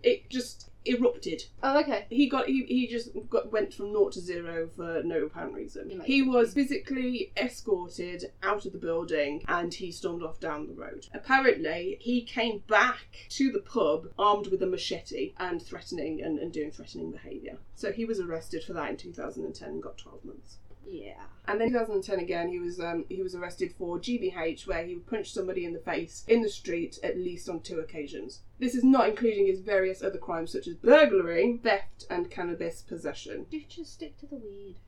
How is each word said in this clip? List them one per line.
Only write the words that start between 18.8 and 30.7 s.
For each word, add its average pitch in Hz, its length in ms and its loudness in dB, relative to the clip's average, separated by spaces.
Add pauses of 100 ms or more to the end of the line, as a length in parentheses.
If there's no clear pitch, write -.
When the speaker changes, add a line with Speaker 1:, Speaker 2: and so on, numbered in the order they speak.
Speaker 1:
in - 80 -6
two 175 160 -12
thousand - 320 -8
and - 100 -8
ten - 140 -12
and 78 140 -8
got - 140 -12
twelve - 280 -18
months. - 320 -16 (320)
Speaker 2:
Yeah. 131 320 -12 (280)
Speaker 1:
And 208 100 2
then 226 80 6
in 254 60 2
two 247 60 4
thousand 214 160 0
and 190 80 2
ten 196 160 -2
again, 175 300 0
he 180 100 -4
was, 175 200 -4
um, 170 300 -2
he 185 120 -6
was 180 140 -4
arrested 175 420 -4
for 175 220 -4
G 240 180 -2
B 185 200 -2
H, 165 300 -4
where 170 180 -2
he 175 100 -8
punched 196 380 -6
somebody 180 320 -2
in 170 80 -4
the 165 60 -6
face - 480 -4
in 233 140 8
the 220 80 2
street - 540 -4
at 180 140 0
least 180 320 -6
on 170 100 -4
two 165 200 -6
occasions. 160 640 -8 (180)
This 247 140 0
is 240 100 2
not 262 260 10
including 214 360 4
his 190 140 4
various 190 420 2
other 190 160 -2
crimes 165 340 -4
such - 160 -4
as 170 80 -6